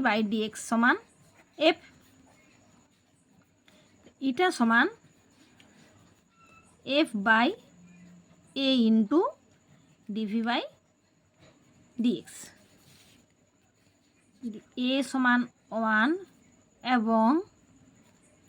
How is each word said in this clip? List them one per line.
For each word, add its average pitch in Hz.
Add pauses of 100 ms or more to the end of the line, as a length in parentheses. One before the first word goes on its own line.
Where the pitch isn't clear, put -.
by 220 (120)
ডিএক্স 214 (100)
সমান 233 (640)
এফ। 320 (2500)
ইটা 349 (120)
সমান 233 (2000)
এফ 285 (180)
by 226 (1200)
এ - (200)
into 226 (960)
ডিভি 220
by 262 (1400)
ডিএক্স। 214 (2000)
যদি 220 (320)
এ - (200)
সমান 247 (360)
ওয়ান 220 (760)
এবং 226 (1200)